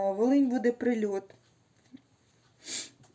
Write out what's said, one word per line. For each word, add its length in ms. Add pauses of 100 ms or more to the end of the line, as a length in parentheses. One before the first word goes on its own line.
(120)
Волинь 360
буде 240
прильот. 600 (1800)